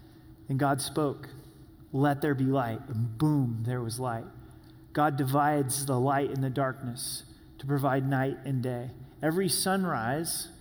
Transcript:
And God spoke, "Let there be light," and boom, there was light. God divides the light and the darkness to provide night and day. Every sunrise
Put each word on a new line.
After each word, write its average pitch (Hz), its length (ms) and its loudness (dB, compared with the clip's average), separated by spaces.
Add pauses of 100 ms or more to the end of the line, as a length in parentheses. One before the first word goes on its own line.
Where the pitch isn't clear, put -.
(500)
And 135 100 0
God 139 220 2
spoke, - 480 -2 (640)
"Let 139 280 2
there 147 140 2
be 131 80 0
light," 127 460 0
and 113 280 -2
boom, 131 480 2
there 123 140 -2
was 113 180 -4
light. 127 300 -4 (640)
God 151 240 2
divides 139 680 2
the 135 120 2
light 135 340 2
and 135 120 0
the 135 60 0
darkness 131 720 -4 (360)
to 135 60 -10
provide 135 400 2
night 135 380 2
and 135 180 0
day. 123 300 -4 (300)
Every 170 260 2
sunrise 165 1000 0 (120)